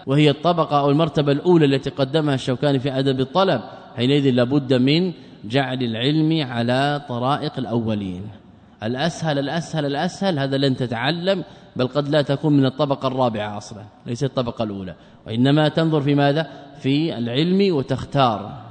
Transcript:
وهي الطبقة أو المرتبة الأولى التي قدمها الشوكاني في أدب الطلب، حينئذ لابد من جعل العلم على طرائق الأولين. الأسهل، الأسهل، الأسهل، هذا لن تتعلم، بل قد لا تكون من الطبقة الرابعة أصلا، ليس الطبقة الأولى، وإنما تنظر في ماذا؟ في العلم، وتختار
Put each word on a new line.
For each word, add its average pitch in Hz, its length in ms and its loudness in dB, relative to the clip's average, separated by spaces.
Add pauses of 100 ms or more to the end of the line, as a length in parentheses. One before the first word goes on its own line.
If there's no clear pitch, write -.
وهي 147 240 4
الطبقة 160 500 2
أو 143 100 2
المرتبة 151 420 2
الأولى 156 340 4
التي 135 240 2
قدمها 139 460 0
الشوكاني 135 440 0
في 131 200 -2
أدب 135 200 0
الطلب، 156 420 0 (340)
حينئذ 135 340 2
لابد 127 440 2
من 156 400 4 (300)
جعل 127 400 -2
العلم 147 680 0
على 131 580 0
طرائق 131 480 -2
الأولين. 107 640 -4 (640)
الأسهل، 143 560 -4
الأسهل، 147 460 -4
الأسهل، 160 540 -2
هذا 135 180 -2
لن 135 180 2
تتعلم، 151 680 -2 (320)
بل 127 120 0
قد 143 220 -2
لا 151 120 2
تكون 143 360 2
من 135 80 4
الطبقة 135 420 -2
الرابعة 110 500 -2
أصلا، 107 260 -14 (220)
ليس 123 180 -6
الطبقة 123 400 -4
الأولى، 98 320 -8 (320)
وإنما 139 420 4
تنظر 156 320 0
في 143 140 2
ماذا؟ 143 320 2 (320)
في 143 380 0
العلم، 165 580 2
وتختار 123 760 0 (200)